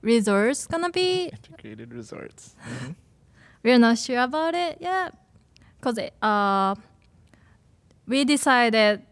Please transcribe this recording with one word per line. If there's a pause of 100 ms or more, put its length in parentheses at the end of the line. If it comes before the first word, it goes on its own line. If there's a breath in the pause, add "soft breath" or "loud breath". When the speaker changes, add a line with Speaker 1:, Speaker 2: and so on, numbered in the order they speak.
Speaker 1:
resorts
gonna
be?
Speaker 2:
Integrated
resorts. (120)
Mm-hmm. (720 soft breath)
Speaker 1:
We're
not
sure
about
it
yet. (680 soft breath)
'Cause
it, (100)
uh, (1300 soft breath)
we
decided